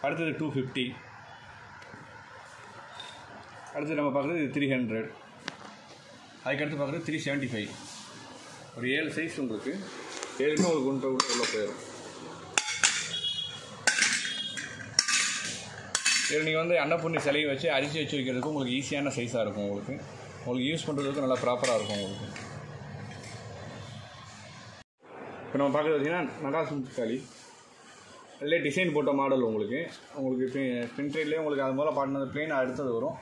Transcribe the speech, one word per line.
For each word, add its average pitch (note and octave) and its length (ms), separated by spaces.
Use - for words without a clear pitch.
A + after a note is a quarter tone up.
அடுத்தது D#3+ 340
டூ D#3 140
ஃபிஃப்டி. C3 300
அடுத்து D3 260
நம்ம C#3+ 140
பார்க்குறது D3+ 280
இது C3+ 140
த்ரீ C#3+ 180
ஹண்ட்ரட். A2 360
அதுக்கடுத்து D3 340
பார்க்குறது C#3 300
த்ரீ D#3 160
செவன்ட்டி C#3 280
ஃபைவ். G#2 200
ஒரு A#2+ 100
ஏழு D3+ 180
சைஸ் D#3 260
உங்களுக்கு. A#2+ 300
ஏழுமே D#3 240
உங்களுக்கு C3+ 400
ஒன் C3 100
உள்ள A#2+ 200
போயிடும். G#2+ 280
இதுல D#3 200
நீங்க D#3 140
வந்து E3+ 220
அன்னபூர்ணி D#3+ 420
சிலையை D3 240
வச்சு C#3 260
அரிசி D3 240
வச்சு D3 180
வைக்கிறதுக்கு B2+ 340
உங்களுக்கு C3 260
ஈஸியான C#3 400
சைஸா A#2 260
இருக்கும் G2+ 220
உங்களுக்கு. G2+ 280
உங்களுக்கு B2+ 260
யூஸ் D#3+ 180
பண்றதுக்கு C#3 360
நல்லா B2+ 200
ப்ராப்பரா B2 340
இருக்கும் G#2 260
உங்களுக்கு. - 460
இப்ப C3+ 140
நம்ம C#3 120
பார்க்குறது D3+ 240
பார்த்தீங்கன்னா D3+ 320
நகாஸ் D3+ 300
முத்துக்காளி. B2 420
அதிலே D#3 240
design E3 280
போட்ட C#3+ 240
model C3+ 300
உங்களுக்கு. A2 320
உங்களுக்கு C3 340
பி-, B2 320
pin C#3+ 160
ட்ரைட்லேயே D#3 300
உங்களுக்கு C#3 240
அது C3+ 120
முதல்ல D3+ 200
பாடினது C#3 360
பிளெயின் D3+ 260
அடுத்தது B2+ 360
வரும். D3 260